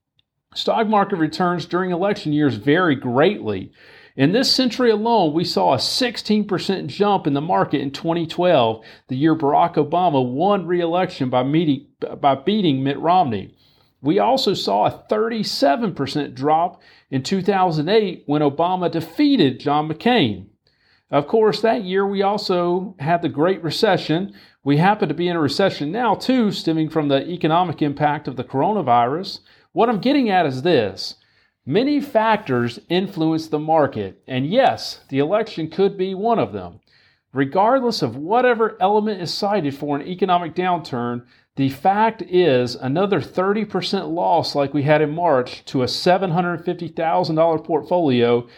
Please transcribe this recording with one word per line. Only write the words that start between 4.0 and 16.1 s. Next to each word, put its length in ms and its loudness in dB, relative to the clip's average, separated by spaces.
In 160 2
this 180 2
century 400 2
alone, 440 2
we 100 0
saw 300 2
a 60 2
sixteen 680 -2
percent 400 -4
jump 400 0
in 60 0
the 80 0
market 400 0
in 100 -6
twenty 340 -4
twelve, 600 2
the 80 -6
year 180 4
Barack 400 2
Obama 500 2
won 400 0
re-election 640 -2
by 140 0
meeting, 440 0
by 140 4
beating 460 0
Mitt 180 -2
Romney. 540 0
We 180 0
also 340 0
saw 320 0
a 240 -4
thirty-seven 840 0
percent 380 -4